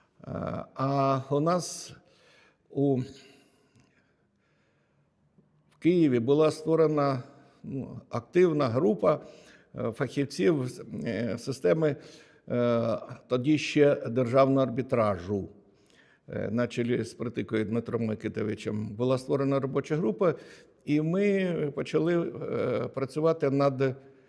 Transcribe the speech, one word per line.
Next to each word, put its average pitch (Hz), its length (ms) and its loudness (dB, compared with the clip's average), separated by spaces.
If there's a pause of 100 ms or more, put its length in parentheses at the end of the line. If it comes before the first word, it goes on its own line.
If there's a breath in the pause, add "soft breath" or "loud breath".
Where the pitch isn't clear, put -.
(260 soft breath)
Е, - 40 -10 (440)
а 135 460 0 (100)
у 143 100 2
нас 170 520 -2 (800 soft breath)
у... 139 260 2 (2750 soft breath)
в - 80 -20
Києві 160 400 4
була 143 320 4
створена, 151 720 2 (400 loud breath)
ну, - 460 -10
активна 151 600 2
група, 160 520 2 (540 loud breath)
е, 117 180 -4
фахівців 143 760 0
з, - 160 -14 (200)
е, 110 340 -2
системи, 151 580 0 (520 loud breath)
е, 120 500 0 (300)
тоді 127 300 2
ще 143 360 4
державного 131 720 2
арбітражу, 104 840 -2 (800 soft breath)
е, 101 240 -6
на 120 140 0
чолі 117 380 -2
з - 100 -14
Притикою 113 500 -4
Дмитром 113 400 -4
Микитовичем. 107 840 -4
Була 123 300 0
створена 139 420 0
робоча 139 360 -2
група, 185 380 0 (500 loud breath)
і 151 160 0
ми 185 540 0 (200)
почали, 160 460 0
е, 123 680 -2
працювати 151 600 0
над 135 460 2 (320 loud breath)